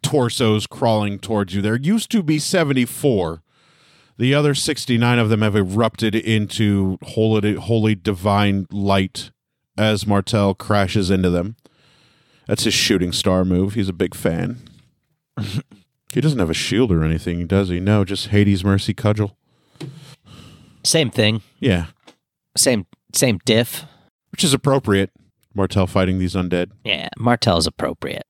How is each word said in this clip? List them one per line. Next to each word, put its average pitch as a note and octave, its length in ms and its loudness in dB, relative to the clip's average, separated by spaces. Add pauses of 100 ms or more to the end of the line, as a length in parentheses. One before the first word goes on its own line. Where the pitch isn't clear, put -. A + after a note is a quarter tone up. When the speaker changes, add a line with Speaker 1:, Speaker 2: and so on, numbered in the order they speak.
Speaker 1:
torsos A#2 640 0
crawling G#2+ 520 0
towards G2+ 360 -4
you. G2+ 60 0
There G#2+ 160 0
used F#3+ 340 -2
to A3 100 2
be D3+ 160 0
seventy-four. B2+ 1040 0 (760)
The B2+ 180 0
other D3 180 2
sixty-nine A#2+ 640 0
of A2 100 2
them G#2+ 120 2
have G#2+ 140 0
erupted G#2+ 600 0
into G#2 880 0
holy, G#2+ 500 0
holy A2 420 0
divine G2+ 760 0
light G2 600 -2 (460)
as G#2+ 280 0
Martel G2+ 480 0
crashes G2 560 0
into F#2 200 2
them. F2 260 -2 (920)
That's - 160 -2
his A2 100 0
shooting F2+ 380 0
star F#2 340 0
move. F#2+ 300 0
He's G2 140 -2
a F2+ 40 -6
big F2 220 -4
fan. F2 420 -4 (800)
<laughs> G#2+ 60 -8 (680)
He - 100 -2
doesn't D3 180 0
have E2 100 0
a D#2+ 60 -2
shield G#2 360 0
or E2 120 2
anything, E2+ 420 -2
does G2 240 0
he? F2 100 -2
No, G2+ 240 2
just F#2+ 260 -4
Hades' G2+ 360 4
Mercy G2 300 0
Cudgel. G#2+ 400 -2 (1500)
Speaker 2:
Same D#3+ 280 2
thing. G#2+ 300 0 (180)
Speaker 1:
Yeah. F2+ 280 0 (680)
Speaker 2:
Same, A2+ 280 2 (280)
same A#2 320 2
diff. A#2 400 0 (460)
Speaker 1:
Which - 120 -4
is C#3 100 2
appropriate. A2 580 0 (420)
Martel F#2+ 340 0
fighting F#2 320 0
these F2+ 160 -2
undead. F2+ 360 -2 (120)
Speaker 2:
Yeah, F2 340 -4
Martel's G#2 500 0
appropriate. - 640 -8